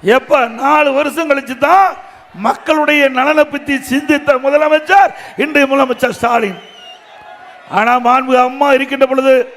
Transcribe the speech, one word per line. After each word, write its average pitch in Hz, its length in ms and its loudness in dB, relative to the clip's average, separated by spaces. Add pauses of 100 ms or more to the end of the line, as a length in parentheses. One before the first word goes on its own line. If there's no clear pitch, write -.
(160)
எப்ப? 269 240 0 (220)
நாலு 294 260 2 (100)
வருஷம் 302 320 -4
கழிச்சு 262 260 -4 (100)
தான் 370 200 4 (600)
மக்களுடைய 294 560 0 (160)
நலனை 302 340 2
பத்தி 285 220 -6 (160)
சிந்தித்த 285 400 -2 (160)
முதலமைச்சர் 302 680 2 (300)
இன்றைய 285 260 0
முதலமைச்சர் 254 500 -2
ஸ்டாலின். 233 400 -2 (1200)
ஆனா, 226 140 2 (140)
மாண்பு 262 280 2 (140)
அம்மா 277 280 0
இருக்கின்ற 269 340 0
பொழுது 269 260 2 (200)